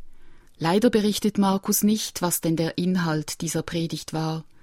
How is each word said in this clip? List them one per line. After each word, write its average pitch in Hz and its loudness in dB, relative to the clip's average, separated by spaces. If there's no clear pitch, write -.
Leider 196 4
berichtet 208 2
Markus 196 2
nicht, - 0
was 175 0
denn 165 0
der 165 -2
Inhalt 175 0
dieser 160 -2
Predigt 165 -6
war. 160 -4